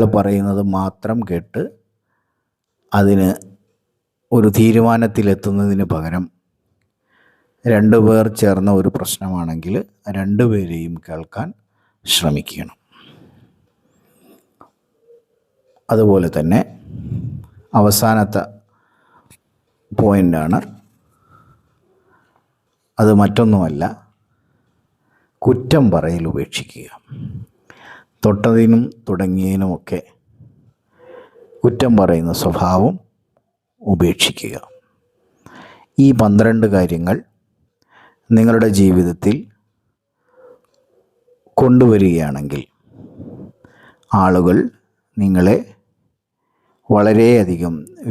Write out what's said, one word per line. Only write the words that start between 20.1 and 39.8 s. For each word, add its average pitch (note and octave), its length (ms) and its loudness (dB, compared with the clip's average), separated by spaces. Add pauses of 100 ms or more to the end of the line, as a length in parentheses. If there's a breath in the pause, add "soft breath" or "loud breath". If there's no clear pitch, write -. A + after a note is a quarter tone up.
അത് G#2+ 100 4 (100)
മറ്റൊന്നുമല്ല, G2 640 0 (1600)
കുറ്റം B2+ 380 2 (100)
പറയൽ E2 380 -2
ഉപേക്ഷിക്കുക. - 560 -10 (1400 loud breath)
തൊട്ടതിനും A2+ 580 2 (260)
തുടങ്ങിയതിനുമൊക്കെ F#2+ 920 -4 (1600 loud breath)
കുറ്റം B2 380 2
പറയുന്ന E2+ 400 0
സ്വഭാവം F#2 540 0 (840)
ഉപേക്ഷിക്കുക. - 760 -2 (1500 loud breath)
ഈ - 20 6 (140)
പന്ത്രണ്ട് A2 540 2
കാര്യങ്ങൾ F2 420 -2 (1200 soft breath)
നിങ്ങളുടെ A2+ 320 2 (100)
ജീവിതത്തിൽ F#2 560 2 (2250 soft breath)